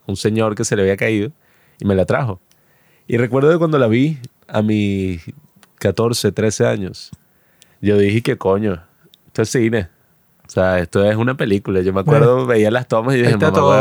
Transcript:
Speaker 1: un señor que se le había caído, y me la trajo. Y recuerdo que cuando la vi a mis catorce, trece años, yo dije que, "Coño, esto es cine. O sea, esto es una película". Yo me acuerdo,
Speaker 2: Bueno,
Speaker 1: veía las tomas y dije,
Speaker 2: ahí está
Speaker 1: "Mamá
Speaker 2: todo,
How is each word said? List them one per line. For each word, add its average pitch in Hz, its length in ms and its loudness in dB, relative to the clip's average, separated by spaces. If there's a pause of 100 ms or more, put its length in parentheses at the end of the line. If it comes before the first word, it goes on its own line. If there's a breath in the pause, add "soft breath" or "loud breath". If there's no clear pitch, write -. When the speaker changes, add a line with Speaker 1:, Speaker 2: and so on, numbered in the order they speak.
Speaker 1:
un 98 100 -6
señor 110 380 0
que 113 100 -4
se - 120 -2
le 98 60 2
había 98 140 2
caído, 113 340 -2 (480 soft breath)
y - 60 -12
me 101 100 2
la 92 120 2
trajo. 117 340 -2 (680 soft breath)
Y 123 120 -2
recuerdo 131 320 2
que 170 80 2
cuando 156 200 0
la 123 100 4
vi 135 300 0 (300)
a 110 140 -2
mis 98 600 -2 (560)
catorce, 110 540 -2
trece 107 340 -2
años, 104 440 -6 (720 soft breath)
yo 101 180 2
dije 101 240 2
que, 127 140 -2
"Coño, 95 460 -2 (460)
esto - 140 -4
es 107 80 -2
cine. 113 380 -2 (580)
O - 40 -20
sea, 92 300 0
esto 98 280 0
es 107 80 0
una 127 200 -2
película". 101 440 -2
Yo 92 120 0
me 98 80 0
acuerdo, 147 340 4
Speaker 2:
Bueno, 127 120 0
Speaker 1:
veía 107 240 2
las 123 180 -2
tomas 120 260 0
y 127 40 0
dije, 120 100 2
Speaker 2:
ahí 117 60 4
está 101 120 2
Speaker 1:
"Mamá - 120 2
Speaker 2:
todo, 139 120 4 (100)